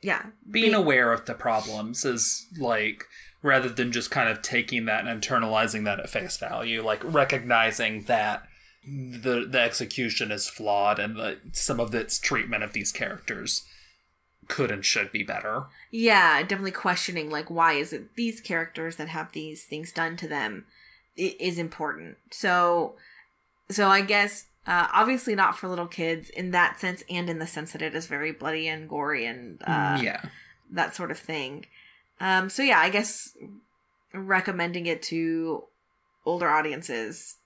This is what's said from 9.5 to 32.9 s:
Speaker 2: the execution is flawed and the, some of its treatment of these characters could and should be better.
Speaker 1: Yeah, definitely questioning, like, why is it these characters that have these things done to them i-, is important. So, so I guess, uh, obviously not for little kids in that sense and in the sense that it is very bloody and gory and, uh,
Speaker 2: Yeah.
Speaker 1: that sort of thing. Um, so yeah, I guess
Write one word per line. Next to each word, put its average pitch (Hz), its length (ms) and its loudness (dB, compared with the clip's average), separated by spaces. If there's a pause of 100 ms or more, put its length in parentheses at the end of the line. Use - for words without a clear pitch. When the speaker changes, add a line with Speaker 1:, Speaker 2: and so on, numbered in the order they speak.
Speaker 2:
the 131 80 2
execution 117 720 0
is 104 180 0
flawed 104 520 2
and 107 160 -4
the, 107 220 -4 (120)
some - 300 2
of 113 120 0
its 113 280 0
treatment 110 420 -2
of 107 100 -8
these 104 200 -2
characters - 720 -4 (840)
could 127 240 -2
and 98 140 -6
should 101 260 2
be 104 140 -4
better. 113 400 -4 (260)
Speaker 1:
Yeah, 196 520 6
definitely 190 280 -2
questioning, 175 600 -2
like, 156 200 -4
why 165 220 4
is 147 200 0
it - 220 -10
these 233 260 -4
characters 165 540 -4
that 151 140 -8
have 156 240 -8
these 156 320 -10
things 156 260 -10
done 165 280 -4
to 165 100 -10
them 110 380 -4 (520)
i-, 185 220 -2
is 170 180 -2
important. 151 580 -6 (140)
So, 175 640 2 (720)
so 196 200 4
I 196 140 8
guess, 202 420 2 (220)
uh, 175 280 2
obviously 233 400 4
not 190 240 4
for 185 100 -8
little 175 180 -4
kids 165 440 -4
in 185 220 -6
that 175 280 4
sense 185 300 -4
and 175 180 -2
in 165 100 -4
the 160 80 -6
sense 156 260 -8
that 160 100 -6
it 160 120 -4
is 165 120 -4
very 151 260 -4
bloody 160 340 -4
and 156 220 -6
gory 147 380 -2
and, 120 400 -10
uh, 95 360 0
Speaker 2:
Yeah. - 200 -2 (480)
Speaker 1:
that 170 240 -2
sort 170 160 -6
of 156 80 -6
thing. 143 480 -8 (520)
Um, 190 300 2
so 269 140 -2
yeah, 247 160 6
I 165 100 6
guess - 480 -2 (800)